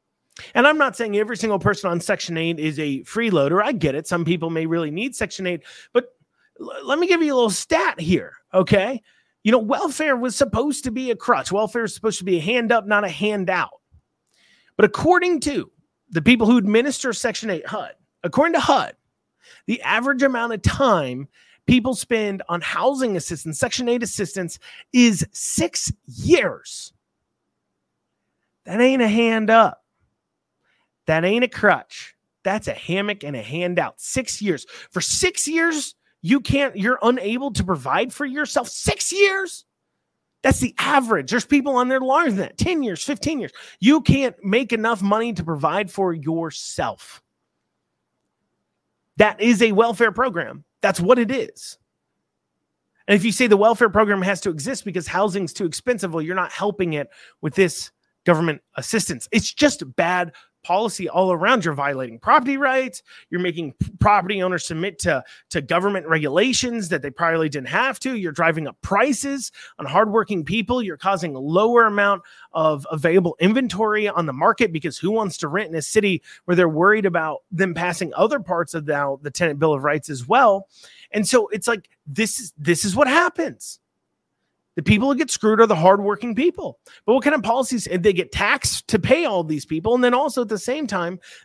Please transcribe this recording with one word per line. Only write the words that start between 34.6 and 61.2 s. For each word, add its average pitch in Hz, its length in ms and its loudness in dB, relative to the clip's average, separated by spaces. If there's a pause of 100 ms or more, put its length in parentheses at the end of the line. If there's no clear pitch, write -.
For 185 100 -6
six - 480 -2
years, 320 480 -2 (260)
you 247 180 2
can't, 277 360 -2
you're 220 260 0
unable 240 500 0
to 190 120 -2
provide 165 480 -2
for 285 120 -8
yourself. 285 440 -4
Six - 440 -4
years? 392 520 0 (760)
That's - 180 2
the - 180 -4
average. 226 520 0
There's 233 160 -2
people 277 300 2
on 247 120 2
there 262 120 0
longer 277 300 2
than 190 100 -2
that, - 180 -8
ten 339 240 0
years, 196 200 -6
fifteen 285 380 -4
years. 151 120 -8 (280)
You 277 200 6
can't 269 440 2
make 214 280 0
enough 220 300 0
money 220 300 0
to 170 100 -6
provide 160 480 -2
for 185 220 -2
yourself. 160 1120 -8 (1900)
That 208 220 4
is 220 220 4
a 226 120 4
welfare 226 400 2
program. 175 520 -4 (160)
That's 196 180 2
what 220 200 6
it 220 120 0
is. - 460 -8 (1300)
And 202 80 4
if 185 80 4
you 226 100 0
say 247 160 2
the 208 80 8
welfare 220 340 6
program 202 320 2
has 185 200 -2
to 202 80 -2
exist 160 360 -6
because 175 200 -6
housing's 190 460 -2
too 196 140 -4
expensive, 180 480 -4
well, 160 80 -4
you're 170 120 -6
not 180 180 -2
helping 196 420 -2
it 143 160 -6 (320)
with 156 120 -4
this - 360 0 (340)
government 165 380 2 (140)
assistance. 151 540 -4
It's - 220 0
just - 440 0
bad 175 360 0 (300)
policy 190 460 -2
all 185 240 2